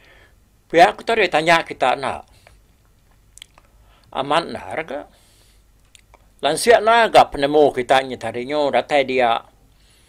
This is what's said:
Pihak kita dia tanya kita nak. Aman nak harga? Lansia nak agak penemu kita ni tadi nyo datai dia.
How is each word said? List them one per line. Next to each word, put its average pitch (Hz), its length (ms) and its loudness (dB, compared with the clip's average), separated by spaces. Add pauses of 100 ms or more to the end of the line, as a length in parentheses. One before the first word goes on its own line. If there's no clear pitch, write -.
(680)
Pihak 185 320 4
kita 233 160 -6
dia 202 160 0
tanya 160 320 0
kita 131 320 -2
nak. 127 320 -8 (1800)
Aman 139 400 -4
nak 101 140 -14 (100)
harga? 165 240 -12 (1400)
Lansia 190 400 2
nak 220 320 2
agak 139 240 4
penemu 143 320 2
kita 131 320 0
ni 123 160 -12
tadi 117 240 -10
nyo 143 240 -4
datai 127 400 0
dia. 123 320 0 (680)